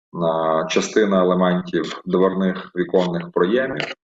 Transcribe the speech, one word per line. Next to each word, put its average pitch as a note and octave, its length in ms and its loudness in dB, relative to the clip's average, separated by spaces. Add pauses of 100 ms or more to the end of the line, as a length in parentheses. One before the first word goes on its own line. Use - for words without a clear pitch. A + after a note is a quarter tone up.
(220)
а, D#2+ 460 0
частина G2 540 2
елементів F2+ 840 0
дверних F#2 680 0
віконних F2 560 -2
проємів, B2 720 0